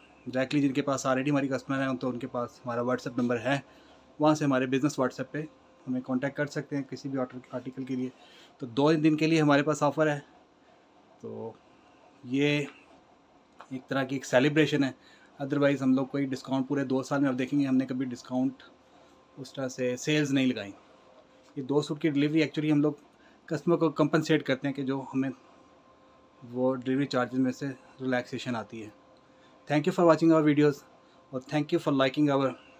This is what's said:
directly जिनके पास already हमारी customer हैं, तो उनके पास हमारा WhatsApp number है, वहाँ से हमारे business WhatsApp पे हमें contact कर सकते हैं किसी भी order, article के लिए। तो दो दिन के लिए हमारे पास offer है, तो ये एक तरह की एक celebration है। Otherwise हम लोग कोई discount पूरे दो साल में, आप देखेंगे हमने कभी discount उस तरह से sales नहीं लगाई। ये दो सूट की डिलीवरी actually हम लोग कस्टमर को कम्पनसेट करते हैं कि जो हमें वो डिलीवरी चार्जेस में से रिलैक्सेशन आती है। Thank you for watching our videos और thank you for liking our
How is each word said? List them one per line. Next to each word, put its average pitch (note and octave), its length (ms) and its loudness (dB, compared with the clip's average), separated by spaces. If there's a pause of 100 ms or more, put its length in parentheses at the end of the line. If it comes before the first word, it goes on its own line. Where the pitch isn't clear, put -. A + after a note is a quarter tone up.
(280)
directly C3 320 0
जिनके C#3 220 2
पास C3+ 240 -2
already C3 240 0
हमारी C#3 180 0
customer C3+ 300 -4
हैं, C3+ 180 -2
तो B2+ 120 -4
उनके A#2+ 180 -6
पास A#2+ 380 -8
हमारा A#2+ 180 -4
WhatsApp B2 360 -4
number B2 180 0
है, C3 260 -2 (580)
वहाँ D3+ 140 4
से D3+ 100 -4
हमारे C3+ 220 2
business C3+ 340 0
WhatsApp B2+ 320 -4
पे D3+ 160 -8 (380)
हमें B2+ 160 -4
contact C3 340 -4
कर D3 100 -2
सकते D3 300 -6
हैं C#3 80 -4
किसी C3 240 -12
भी C3+ 100 -6
order, B2+ 220 -6 (140)
article B2+ 300 -10
के C3 120 -6
लिए। B2+ 160 -4 (480)
तो C#3+ 60 -10
दो C#3 260 2
दिन D#3 240 4
के D#3 100 0
लिए D#3+ 140 4
हमारे D3 220 6
पास D3 200 -2
offer D3+ 260 2
है, C#3+ 100 -2 (1040)
तो A2 340 -12 (680)
ये C#3+ 420 0 (1040)
एक B2+ 180 -10
तरह C3+ 140 0
की C3 120 -6
एक C3 80 -8
celebration C#3+ 600 4
है। B2+ 100 -4 (480)
Otherwise C#3 400 2
हम C3 140 4
लोग C3 140 -2
कोई C#3 160 -2
discount C3 420 -4
पूरे C#3+ 160 0
दो C3 180 0
साल C#3 180 -2
में, C#3 80 2
आप B2+ 60 0
देखेंगे C3 320 0
हमने C3 200 2
कभी C3 180 -4
discount B2+ 580 -4 (760)
उस C3+ 160 -14
तरह C3+ 140 -6
से B2 280 -4
sales D3+ 340 0
नहीं C3+ 160 2
लगाई। G#2 280 -4 (840)
ये C#3 40 -8
दो C#3 200 0
सूट D3+ 180 -6
की E3 100 0
डिलीवरी D3 320 2
actually D3+ 300 0
हम D3 100 4
लोग D3 160 0 (500)
कस्टमर E3 280 0
को D#3+ 140 2
कम्पनसेट D#3 520 2
करते C3+ 260 -4
हैं C3+ 60 -4
कि C#3 80 -6
जो C3+ 180 -4 (120)
हमें C3+ 180 -2 (1120)
वो B2+ 300 0
डिलीवरी C3 320 0
चार्जेस B2+ 340 0
में B2+ 120 2
से C#3 160 -8 (340)
रिलैक्सेशन B2 540 -4
आती A2 240 -10
है। G#2+ 120 -16 (760)
Thank D3 200 0
you F#3 100 -2
for F3 120 6
watching D#3+ 220 6
our D#3+ 160 6
videos D3 280 4 (560)
और C3 80 -6
thank D3 260 -4
you E3+ 120 0
for D#3 140 -2
liking C3+ 440 2
our C3+ 140 2 (280)